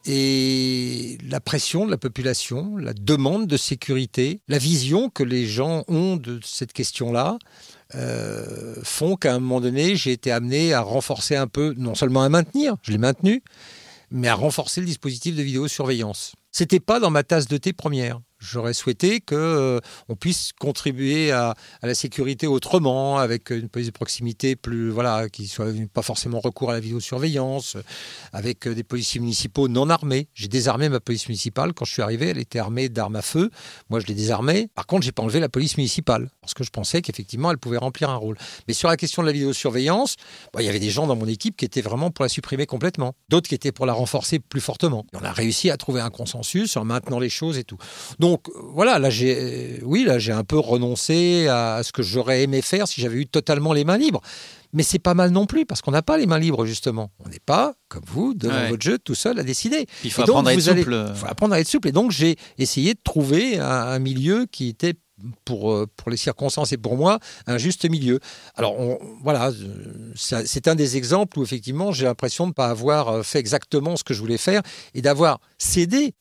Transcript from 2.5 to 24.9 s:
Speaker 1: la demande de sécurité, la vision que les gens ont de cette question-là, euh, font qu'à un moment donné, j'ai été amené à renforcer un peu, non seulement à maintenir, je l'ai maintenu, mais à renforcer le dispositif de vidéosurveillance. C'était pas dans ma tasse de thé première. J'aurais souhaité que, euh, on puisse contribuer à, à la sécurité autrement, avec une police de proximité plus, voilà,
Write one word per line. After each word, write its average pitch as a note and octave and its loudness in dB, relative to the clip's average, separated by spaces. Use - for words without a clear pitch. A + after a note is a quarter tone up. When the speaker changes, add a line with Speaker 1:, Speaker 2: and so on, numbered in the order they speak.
Speaker 1:
la B2 -6
demande C#3 2
de D3 0
sécurité, C3 -2
la C#3+ 0
vision D3+ 2
que - -2
les B2 0
gens C#3 -2
ont F3+ 2
de A#2+ -8
cette - -8
question-là, B2+ -2
euh, E2 -8
font E3+ 0
qu'à C#3 2
un B2 2
moment B2+ 2
donné, C#3 2
j'ai C3 0
été B2 0
amené C3 2
à B2 4
renforcer A#2 -2
un C#3 0
peu, D3 -2
non A#2+ -2
seulement C3 4
à C#3 6
maintenir, G#3 2
je - -4
l'ai G#2 2
maintenu, D3+ 4
mais B2 0
à A#2 6
renforcer D3 0
le F3+ -2
dispositif D3+ -4
de D3 -2
vidéosurveillance. C3 -2
C'était F3 4
pas A3+ 2
dans G3 4
ma D3 4
tasse D3+ 2
de D3 0
thé F#3 -2
première. B2 -4
J'aurais A#2 -4
souhaité F3 0
que, - -4
euh, C#3+ 2
on A2+ -4
puisse - -2
contribuer C#3+ 0
à, A#2+ 2
à - -6
la B2 0
sécurité C3+ -2
autrement, C#3 2
avec A#2 -2
une A#2 -4
police A#2+ -4
de - -10
proximité A#2+ -4
plus, A#2 -4
voilà, A2 0